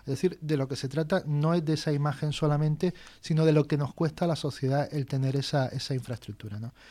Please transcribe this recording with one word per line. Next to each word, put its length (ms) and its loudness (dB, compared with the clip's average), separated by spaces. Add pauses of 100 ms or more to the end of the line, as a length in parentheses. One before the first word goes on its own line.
Es 60 -16
decir, 340 -2
de 160 0
lo 100 0
que 80 -6
se 120 -6
trata 380 0
no 280 2
es 120 2
de 80 2
esa 200 0
imagen 380 0
solamente, 600 2 (260)
sino 260 2
de 80 8
lo 120 6
que 120 0
nos 160 -2
cuesta 320 0
a 20 2
la 80 2
sociedad 560 0
el 140 -2
tener 300 0
esa, 320 0
esa 280 -4
infraestructura, 640 -8
¿no? 140 -10 (180)